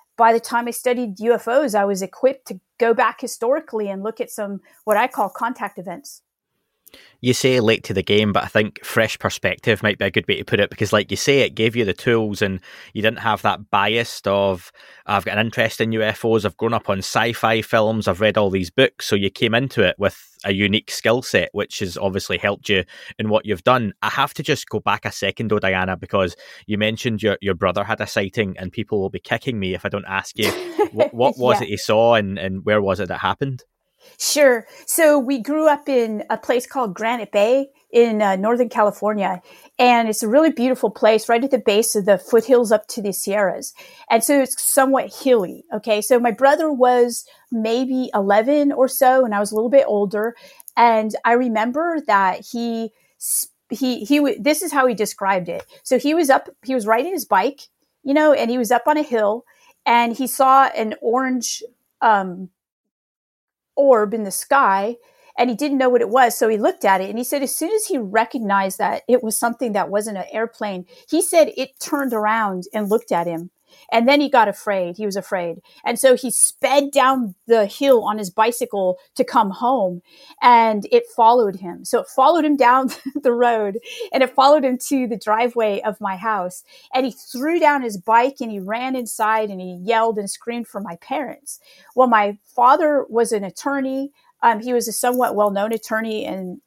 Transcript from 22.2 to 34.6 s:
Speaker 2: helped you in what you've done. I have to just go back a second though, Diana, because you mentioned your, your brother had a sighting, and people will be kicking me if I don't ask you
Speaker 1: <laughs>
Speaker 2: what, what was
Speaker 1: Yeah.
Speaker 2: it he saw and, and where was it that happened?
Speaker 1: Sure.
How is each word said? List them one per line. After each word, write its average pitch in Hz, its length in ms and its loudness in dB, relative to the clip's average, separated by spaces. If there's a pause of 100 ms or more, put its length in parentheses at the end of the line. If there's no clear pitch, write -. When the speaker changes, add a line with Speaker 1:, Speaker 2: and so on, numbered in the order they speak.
Speaker 2:
helped - 300 -4
you 95 140 0 (380)
in 110 80 -4
what 107 180 0
you've 101 160 -6
done. 123 300 2 (100)
I 107 60 -2
have 139 260 -4
to - 80 -10
just - 260 -4
go - 120 -6
back 104 240 -4
a 104 80 -6
second 101 400 -4
though, 104 80 0
Diana, 95 360 -2
because 92 380 -4 (320)
you 104 100 -4
mentioned 110 460 -2
your, 101 180 0
your 98 140 -2
brother 92 300 -2
had 110 160 -4
a 107 80 -4
sighting, 101 500 -4
and 92 140 -10
people 104 280 -4
will 98 100 -4
be 92 100 -12
kicking 113 400 -6
me 92 140 -4
if 87 100 -10
I 123 60 -4
don't 101 180 -8
ask 95 280 -10
you 107 140 -2
Speaker 1:
<laughs> - 400 -6
Speaker 2:
what, - 240 -2
what 127 240 0
was 123 220 2
Speaker 1:
Yeah. 117 60 -4
Speaker 2:
it - 40 -10
he 104 60 -4
saw 113 380 2
and, 101 220 0
and 95 280 -6
where 107 180 0
was 95 160 0
it 98 100 -4
that 90 120 -8
happened? 127 420 -2 (560)
Speaker 1:
Sure. 254 480 2 (200)